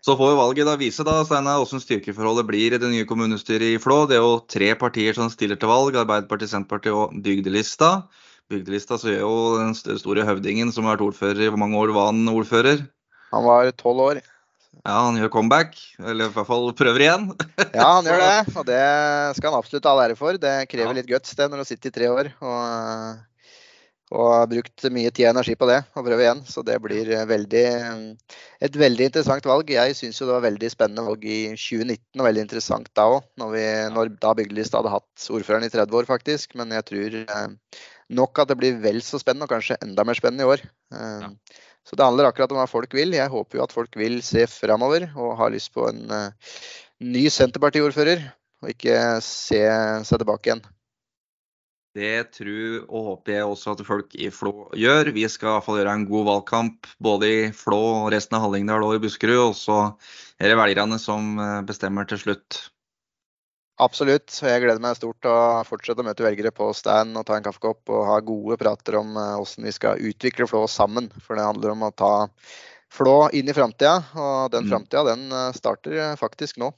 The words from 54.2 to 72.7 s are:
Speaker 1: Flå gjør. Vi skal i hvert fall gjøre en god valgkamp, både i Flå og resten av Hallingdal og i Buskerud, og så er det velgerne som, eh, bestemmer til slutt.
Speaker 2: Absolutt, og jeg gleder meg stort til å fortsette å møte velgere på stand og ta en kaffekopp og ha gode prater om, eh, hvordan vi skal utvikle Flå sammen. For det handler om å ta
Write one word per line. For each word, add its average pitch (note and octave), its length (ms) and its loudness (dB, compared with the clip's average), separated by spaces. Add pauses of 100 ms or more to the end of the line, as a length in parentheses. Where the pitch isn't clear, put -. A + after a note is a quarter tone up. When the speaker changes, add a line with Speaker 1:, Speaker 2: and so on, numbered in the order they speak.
Speaker 1:
Flå G2+ 440 -8
gjør. C3+ 380 2
Vi A2 140 -2
skal A2 220 -6
i A2 100 0
hvert G2+ 60 -6
fall G#2+ 140 -2
gjøre G2+ 160 0
en G#2+ 120 -2
god G#2 180 0
valgkamp, A2+ 640 -2 (160)
både G#2 240 2
i A2 240 0
Flå G#2+ 560 0
og G#2+ 60 0
resten G#2+ 240 -2
av A2 60 0
Hallingdal G#2 420 0
og G#2+ 100 0
i A2 40 0
Buskerud, A2+ 500 2
og G#2 80 -2
så G#2 400 0 (420)
er G2 140 2
det A2+ 40 6
velgerne G#2+ 440 2
som, G#2+ 400 -4
eh, G#2 220 -4
bestemmer G2+ 440 -6
til G#2 120 -8
slutt. - 520 -8 (1120)
Speaker 2:
Absolutt, C#3 480 2 (140)
og C#3+ 80 -2
jeg B2 120 2
gleder A2+ 180 2
meg A#2+ 160 -4
stort A#2 260 -10
til B2 100 0
å A#2 320 2
fortsette A2+ 380 -6
å - 20 -4
møte A2 180 -6
velgere G#2+ 300 0
på G#2+ 240 -4
stand A2 400 0
og A2 100 -6
ta G#2+ 80 0
en G#2+ 80 -2
kaffekopp G#2+ 460 -6
og G#2+ 180 0
ha G#2 140 2
gode A2 380 -6
prater G#2+ 420 -2
om, G#2+ 160 -8
eh, G#2 240 -6
hvordan G#2+ 240 -12
vi G#2 80 -8
skal G#2 240 -2
utvikle A#2+ 500 -4
Flå A2 220 0
sammen. A2 420 -2 (120)
For - 120 -10
det G#2+ 100 -2
handler G#2 280 -2
om A2 100 -8
å G#2+ 140 -6
ta G#2 320 2 (640)